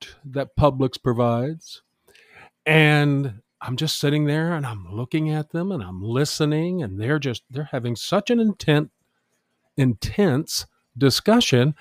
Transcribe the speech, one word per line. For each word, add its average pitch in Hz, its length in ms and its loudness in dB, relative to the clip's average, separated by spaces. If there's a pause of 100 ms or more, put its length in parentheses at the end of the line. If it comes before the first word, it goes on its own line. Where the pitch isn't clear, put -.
(260)
that 135 320 -8
Publix 135 440 2
provides. 123 840 -2 (840)
And 147 720 4 (220)
I'm 123 160 -6
just 151 200 -4
sitting 151 280 0
there 156 260 0
and 151 140 -4
I'm 98 280 -10
looking 156 360 -4
at 151 220 -4
them 175 200 -4
and 160 100 -4
I'm 92 220 -10
listening, 151 800 -2
and 95 160 -8
they're 123 180 -2
just, 135 320 -6
they're 143 220 -10
having 120 240 -4
such - 340 -2
an 240 120 2
intent 156 500 0 (880)
intense 139 880 0 (320)
discussion, 139 840 4